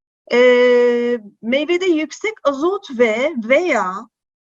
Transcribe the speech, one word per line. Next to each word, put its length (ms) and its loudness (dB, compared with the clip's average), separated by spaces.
Ee, 880 4
meyvede 440 -2
yüksek 480 -4
azot 560 -4
ve 340 0
veya 480 0